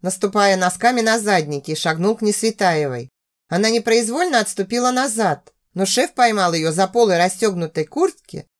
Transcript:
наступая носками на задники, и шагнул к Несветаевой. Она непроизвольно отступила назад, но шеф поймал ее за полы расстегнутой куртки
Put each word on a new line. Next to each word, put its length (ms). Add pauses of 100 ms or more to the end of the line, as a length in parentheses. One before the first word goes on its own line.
наступая 540
носками 460
на 180
задники, 520
и 40
шагнул 400
к 60
Несветаевой. 880 (400)
Она 200
непроизвольно 680
отступила 520
назад, 640 (200)
но 120
шеф 280
поймал 400
ее 180
за 160
полы 300
расстегнутой 680
куртки 640 (120)